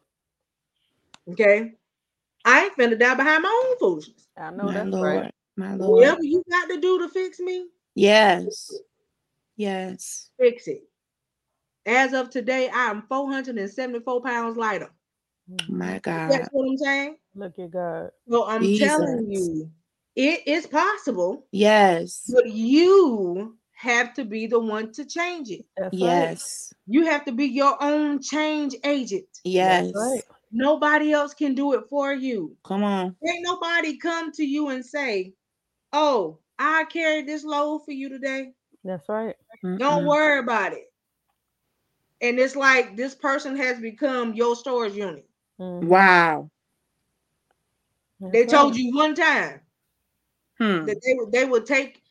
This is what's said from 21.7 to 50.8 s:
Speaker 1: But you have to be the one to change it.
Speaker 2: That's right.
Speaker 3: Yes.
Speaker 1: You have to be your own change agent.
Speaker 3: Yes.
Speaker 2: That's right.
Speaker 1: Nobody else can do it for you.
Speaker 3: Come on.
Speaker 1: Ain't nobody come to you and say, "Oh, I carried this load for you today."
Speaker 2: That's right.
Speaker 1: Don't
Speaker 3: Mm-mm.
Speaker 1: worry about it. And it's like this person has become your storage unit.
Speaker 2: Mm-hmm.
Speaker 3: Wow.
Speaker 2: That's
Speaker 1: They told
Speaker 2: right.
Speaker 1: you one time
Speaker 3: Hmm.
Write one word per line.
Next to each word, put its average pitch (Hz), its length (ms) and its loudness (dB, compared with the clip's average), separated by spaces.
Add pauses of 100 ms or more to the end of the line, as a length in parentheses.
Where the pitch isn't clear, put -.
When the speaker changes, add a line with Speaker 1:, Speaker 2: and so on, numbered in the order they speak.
Speaker 1:
But 247 160 4
you 226 1080 4 (200)
have 240 400 -2
to 269 100 -6
be 220 220 -8
the 233 120 2
one 220 340 -4
to 294 120 -12
change 339 460 -8
it. 156 140 -14 (120)
Speaker 2:
That's 185 240 -8
right. 175 280 2
Speaker 3:
Yes. - 440 -14 (140)
Speaker 1:
You 294 180 2
have 294 200 0
to 285 60 -8
be 262 140 -2
your 269 360 0
own 294 400 0
change 302 640 -4
agent. 254 420 -4 (180)
Speaker 3:
Yes. 180 420 2
Speaker 2:
That's 180 100 -8
right. 247 280 -4 (280)
Speaker 1:
Nobody 294 640 2
else 294 200 0
can 285 200 -2
do 277 200 -2
it 220 160 0
for 277 240 -2
you. 247 500 -6
Speaker 3:
Come 196 200 -4
on. 190 320 -2 (120)
Speaker 1:
Ain't 349 160 -6
nobody 339 540 -2
come 330 360 -6
to 311 120 -6
you 285 240 -4
and 254 160 -8
say, 208 480 -6 (580)
"Oh, 262 480 0 (180)
I 311 280 0
carried 311 420 -2
this 294 160 -8
load 302 420 -2
for 302 60 -14
you 269 180 -10
today." 269 440 -8 (300)
Speaker 2:
That's 185 260 -10
right. 220 260 -6 (420)
Speaker 1:
Don't 285 260 0
Speaker 3:
Mm-mm. 285 40 -2
Speaker 1:
worry 294 320 2
about 233 340 -4
it. - 180 -18 (1300)
And 240 180 0
it's 262 160 2
like 254 400 2
this 262 180 -6
person 277 440 -4
has 254 220 -4
become 233 540 -4
your 240 220 0
storage 233 380 -4
unit. 190 340 -10 (320)
Speaker 2:
Mm-hmm. 180 280 -8
Speaker 3:
Wow. 170 600 6 (1700)
Speaker 2:
That's 185 100 -12
Speaker 1:
They 233 140 6
told 285 280 6
Speaker 2:
right. 247 80 -4
Speaker 1:
you 247 140 -2
one 302 200 2
time 220 440 0 (960)
Speaker 3:
Hmm. 190 280 0